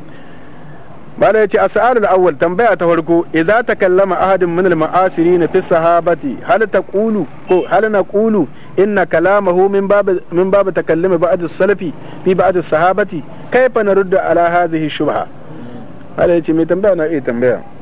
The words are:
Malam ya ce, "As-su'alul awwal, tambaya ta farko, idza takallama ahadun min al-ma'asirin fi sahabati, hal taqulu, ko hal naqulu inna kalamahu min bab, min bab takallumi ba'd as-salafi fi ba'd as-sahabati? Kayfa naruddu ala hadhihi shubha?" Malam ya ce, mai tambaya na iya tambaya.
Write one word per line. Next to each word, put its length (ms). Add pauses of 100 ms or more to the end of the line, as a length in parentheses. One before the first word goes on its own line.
(1200)
Malam 220
ya 60
ce, 120
"As-su'alul 480
awwal, 300
tambaya 400
ta 100
farko, 460
idza 300
takallama 520
ahadun 400
min 100
al-ma'asirin 840
fi 100
sahabati, 760 (100)
hal 200
taqulu, 600 (200)
ko 200
hal 240
naqulu 560 (300)
inna 280
kalamahu 640
min 180
bab, 200 (240)
min 180
bab 220
takallumi 480
ba'd 240
as-salafi 480 (320)
fi 120
ba'd 220
as-sahabati? 640 (320)
Kayfa 320
naruddu 340
ala 320
hadhihi 400
shubha?" 380 (880)
Malam 200
ya 40
ce, 120
mai 120
tambaya 300
na 160
iya 100
tambaya. 380 (220)